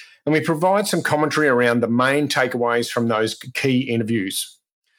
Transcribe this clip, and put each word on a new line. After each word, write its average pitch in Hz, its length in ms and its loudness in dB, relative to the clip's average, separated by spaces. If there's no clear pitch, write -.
and 147 60 0
we 156 80 4
provide 185 480 0
some 170 140 -2
commentary 151 480 0
around 120 320 4
the 117 80 0
main 131 400 2
takeaways 120 600 0
from 117 200 -2
those 110 260 0
key 131 460 -2
interviews. 113 760 -4